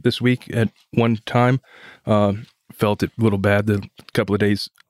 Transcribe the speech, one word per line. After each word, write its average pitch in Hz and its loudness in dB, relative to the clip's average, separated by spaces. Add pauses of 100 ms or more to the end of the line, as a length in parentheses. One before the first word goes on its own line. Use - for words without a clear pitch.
this - -2
week 123 -2
at 113 0 (220)
one 117 0
time. 123 0 (460)
Uh, 104 2 (400)
felt 104 -2
it 87 0
a 113 -4
little 101 2
bad 101 0
the 101 0 (260)
couple 104 -2
of 101 0
days 104 -2 (200)